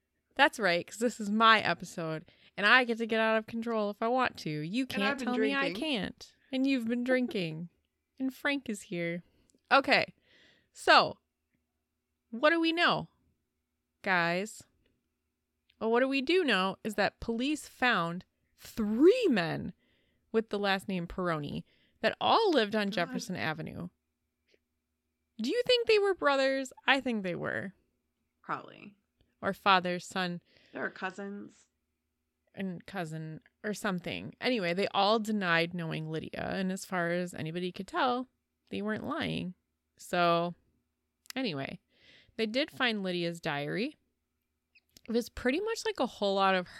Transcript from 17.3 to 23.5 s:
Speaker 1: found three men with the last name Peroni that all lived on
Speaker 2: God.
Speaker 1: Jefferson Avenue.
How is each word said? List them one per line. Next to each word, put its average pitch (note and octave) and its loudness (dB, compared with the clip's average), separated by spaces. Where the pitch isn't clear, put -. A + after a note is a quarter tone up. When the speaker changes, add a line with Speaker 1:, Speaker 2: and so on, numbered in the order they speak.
Speaker 1:
found F3+ -2
three D4 4
men E3 0
with A3 -2
the G#3 -2
last G3 0
name F3+ -2
Peroni E3 -4
that - 0
all F#4 4
lived A3 2
on G#3 0
Speaker 2:
God. G3 -4
Speaker 1:
Jefferson F3+ -4
Avenue. D#3 -6